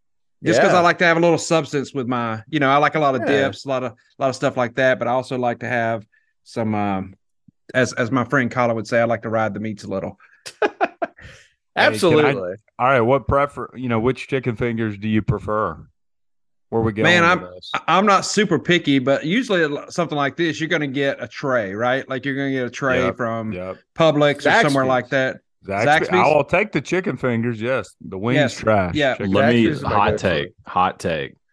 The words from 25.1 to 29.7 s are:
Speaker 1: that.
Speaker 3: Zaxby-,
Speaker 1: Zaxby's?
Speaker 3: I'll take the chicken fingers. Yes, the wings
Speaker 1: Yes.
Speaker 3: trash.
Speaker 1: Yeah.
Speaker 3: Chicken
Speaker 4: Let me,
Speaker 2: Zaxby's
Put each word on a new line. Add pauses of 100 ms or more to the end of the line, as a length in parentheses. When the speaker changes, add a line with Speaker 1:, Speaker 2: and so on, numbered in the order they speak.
Speaker 1:
that. (280)
Speaker 3:
Zaxby-,
Speaker 1:
Zaxby's?
Speaker 3:
I'll
take
the
chicken
fingers.
Yes,
the
wings
Speaker 1:
Yes.
Speaker 3:
trash.
Speaker 1:
Yeah.
Speaker 3:
Chicken
Speaker 4:
Let
me,
Speaker 2:
Zaxby's